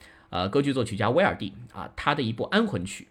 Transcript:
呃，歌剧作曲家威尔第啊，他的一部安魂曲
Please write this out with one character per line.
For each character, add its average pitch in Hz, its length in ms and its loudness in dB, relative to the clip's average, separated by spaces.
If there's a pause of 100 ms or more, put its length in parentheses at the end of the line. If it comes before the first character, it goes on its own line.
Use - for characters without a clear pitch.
(300)
呃， 90 180 0
歌 143 140 4
剧 143 100 2
作 127 100 0
曲 104 140 -4
家 107 140 2
威 156 120 4
尔 95 140 2
第 104 160 -8 (220)
啊， 92 200 -12
他 147 200 0
的 147 80 0
一 110 100 0
部 113 120 -6
安 220 220 2
魂 110 160 -2
曲 - 280 -10